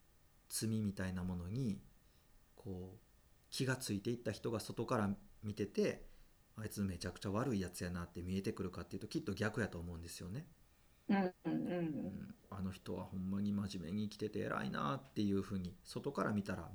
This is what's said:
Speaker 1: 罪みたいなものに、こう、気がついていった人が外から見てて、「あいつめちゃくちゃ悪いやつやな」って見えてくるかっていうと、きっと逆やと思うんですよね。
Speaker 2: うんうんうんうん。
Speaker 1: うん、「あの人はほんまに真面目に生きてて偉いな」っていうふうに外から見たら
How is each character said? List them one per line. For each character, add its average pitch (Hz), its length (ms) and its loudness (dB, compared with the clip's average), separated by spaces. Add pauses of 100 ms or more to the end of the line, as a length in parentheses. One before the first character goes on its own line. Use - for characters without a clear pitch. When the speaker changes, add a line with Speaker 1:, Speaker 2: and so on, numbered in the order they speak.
(500)
Speaker 1:
罪 - 200 0 (120)
み 101 120 2
た 95 140 0
い 92 60 0
な 90 100 0
も 92 120 0
の 87 120 -2
に、 113 340 0 (760)
こ 92 400 -8
う、 - 100 -20 (440)
気 - 160 -2
が 127 120 2
つ 117 160 -2
い 98 80 2
て 113 100 0
い 120 40 2
っ - 20 -8
た 117 140 -2
人 113 200 -2
が 110 80 0
外 110 260 -4
か 123 120 2
ら 101 120 4 (320)
見 104 120 -4
て 104 120 0
て、 - 400 2 (520)
「あ 110 80 -4
い 101 40 -2
つ 104 120 -2
め 92 160 2
ち - 80 -6
ゃ 90 60 0
く - 80 -10
ち - 60 -6
ゃ 101 60 2
悪 120 240 4
い 98 60 4
や 87 80 0
つ - 140 -6
や 90 60 0
な」 87 140 -2
っ 85 60 -6
て 92 120 -8
見 90 160 0
え 98 40 2
て 92 100 0
く 95 120 -2
る 92 60 0
か 87 120 -6
っ 82 40 -6
て - 100 -10
い - 20 -2
う - 20 -2
と、 - 80 -8
き - 120 -2
っ - 20 -4
と 104 120 -2
逆 110 280 2
や 98 80 4
と 87 100 -6
思 87 140 -4
う 85 40 -6
ん 82 40 -8
で 85 80 -8
す - 100 -10
よ 87 100 -6
ね。 127 160 -6 (640)
Speaker 2:
う 202 60 6
ん 196 40 8
う 196 40 6
ん 180 120 2 (120)
う 165 40 0
ん 156 180 2
う - 40 0
ん。 - 20 0
Speaker 1:
う 180 60 2 (300)
ん、 - 260 -8 (160)
「あ 95 100 -4
の 92 100 0
人 95 240 -6
は 92 100 -4
ほ 92 120 -6
ん 92 140 0
ま 101 100 2
に 104 120 4
真 98 260 0
面 82 140 -4
目 104 80 2
に 104 80 0
生 - 80 -12
き - 20 -16
て 107 100 0
て 101 100 -2
偉 107 260 0
い 135 60 0
な」 139 260 2
っ - 160 -12
て 107 80 2
い 101 120 6
う 98 80 6
ふ 95 120 -2
う 98 40 2
に 90 260 -2
外 127 280 -4
か 190 140 2
ら 113 80 4
見 101 100 4
た 98 120 0
ら 85 200 -6